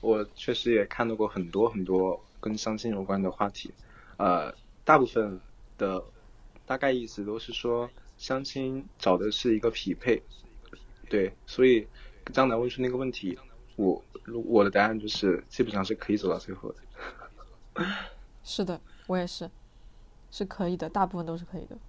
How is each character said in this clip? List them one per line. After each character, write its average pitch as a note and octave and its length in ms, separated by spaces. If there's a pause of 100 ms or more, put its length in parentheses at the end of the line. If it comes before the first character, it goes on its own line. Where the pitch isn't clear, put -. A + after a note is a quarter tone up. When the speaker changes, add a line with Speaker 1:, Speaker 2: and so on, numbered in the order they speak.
Speaker 1:
我 G#2+ 240 (100)
确 - 180
实 A#2+ 200
也 G#2 120
看 A#2 220
到 A2+ 80
过 G#2+ 140
很 F2+ 200
多 G2+ 200
很 G2+ 160
多 F#2 360 (200)
跟 G#2+ 160
相 A2 200
亲 A2+ 140
有 G2+ 120
关 G2 180
的 F#2 100
话 G2+ 180
题。 - 240 (440)
呃， F2+ 360 (300)
大 D#3 140
部 C3 80
分 G#2 340 (380)
的 F#2+ 260 (640)
大 C3 120
概 C#3 140
意 B2 160
思 G#2 160
都 G#2+ 160
是 A#2 140
说， A#2+ 360 (280)
相 C3+ 260
亲 C3+ 420 (120)
找 F#2 200
的 G2+ 140
是 A#2 240
一 A2 40
个 A2+ 120
匹 F#2+ 220
配， - 280 (880)
对， G2 220 (140)
所 - 200
以 A#2 220 (460)
张 C3 160
楠 A2+ 100
问 B2 100
出 B2+ 120
那 B2+ 80
个 B2+ 80
问 C3 120
题， - 300 (380)
我， F#2 260 (420)
我 G#2+ 200
的 G2+ 40
答 G2 140
案 A2 160
就 G#2+ 80
是 G2 400
基 - 160
本 A2+ 80
上 G2 140
是 A2 100
可 - 160
以 G#2+ 60
走 G2 120
到 E2 80
最 - 160
后 - 200
的。 - 60 (960)
<laughs> E3+ 100 (580)
Speaker 2:
是 - 220
的， F3 160 (260)
我 F#3 100
也 F3+ 80
是， F3 240 (800)
是 - 160
可 F#3+ 220
以 F3+ 80
的， E3 140
大 G3 160
部 F3+ 120
分 E3+ 80
都 E3 120
是 E3+ 80
可 F3 120
以 - 80
的。 - 120 (120)